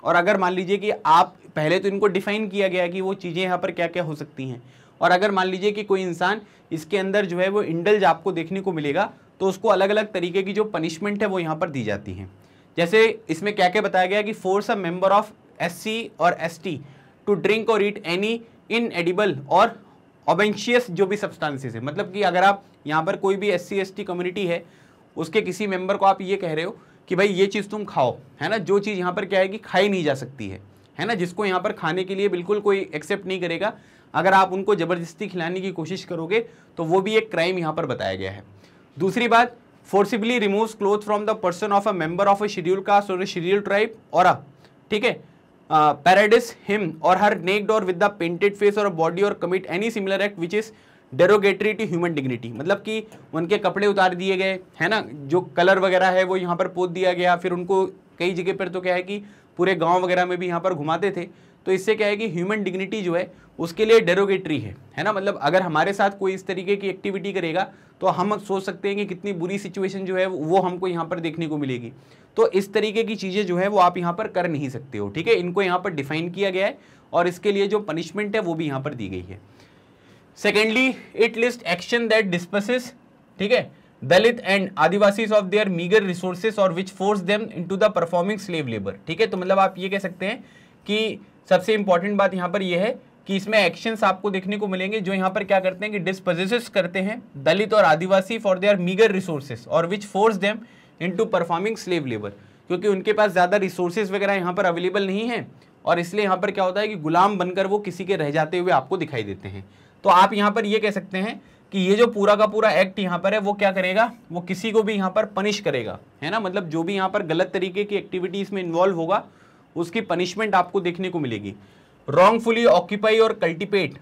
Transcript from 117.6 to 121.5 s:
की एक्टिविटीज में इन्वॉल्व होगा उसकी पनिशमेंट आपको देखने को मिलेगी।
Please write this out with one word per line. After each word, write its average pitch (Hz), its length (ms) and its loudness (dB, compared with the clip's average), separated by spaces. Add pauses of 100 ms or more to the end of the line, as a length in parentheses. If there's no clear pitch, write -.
की 202 120 -4
एक्टिविटीज 185 560 -4
में 196 100 -4
इन्वॉल्व 175 340 0
होगा 175 280 -2 (520)
उसकी 170 260 -4
पनिशमेंट 190 520 -2
आपको 185 260 2
देखने 180 300 -4
को 175 100 -4
मिलेगी। 107 340 -6 (540)